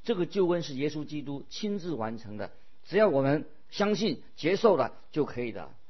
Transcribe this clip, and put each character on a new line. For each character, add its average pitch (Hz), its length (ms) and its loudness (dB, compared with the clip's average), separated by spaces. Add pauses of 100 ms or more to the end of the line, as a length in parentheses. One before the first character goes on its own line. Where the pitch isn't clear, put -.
这 233 100 0
个 180 120 2
救 180 220 2
恩 175 140 2
是 143 140 -8
耶 143 140 0
稣 151 160 -4
基 151 160 -6
督 135 280 -6
亲 202 300 -4
自 165 140 -4
完 113 240 -2
成 101 200 -10
的， 101 140 -6 (320)
只 165 140 0
要 165 100 8
我 139 140 4
们 143 240 4 (240)
相 202 260 2
信 180 260 0 (140)
接 170 200 2
受 190 200 6
了 123 180 0 (180)
就 147 140 2
可 120 160 -6
以 117 100 -4
了。 85 200 -10 (180)